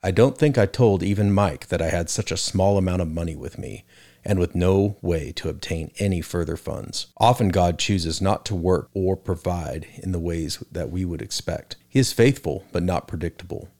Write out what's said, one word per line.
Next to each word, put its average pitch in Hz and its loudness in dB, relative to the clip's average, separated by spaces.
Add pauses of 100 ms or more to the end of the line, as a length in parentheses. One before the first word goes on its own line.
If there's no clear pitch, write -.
I 92 0
don't 117 4
think 147 2
I 104 4
told 104 4
even 101 2
Mike 98 2
that 85 0
I 82 0
had 85 -2
such - -4
a 82 -4
small 98 2
amount 92 0
of 80 -4
money 82 -6
with - -12
me, - -12 (380)
and 101 0
with 90 0
no 98 2
way 82 -2
to - -6
obtain 80 -6
any 95 0
further 82 -4
funds. - -10 (100)
Often 113 4
God 87 2
chooses 85 0
not 95 0
to 104 -4
work 90 0
or 95 0
provide 82 -6
in 92 -6
the 87 -2
ways 82 -4
that 87 -6
we 92 -4
would 85 -4
expect. - -8 (140)
He - 0
is 135 2
faithful, 117 2
but 87 -2
not 90 -2
predictable. 87 -8 (100)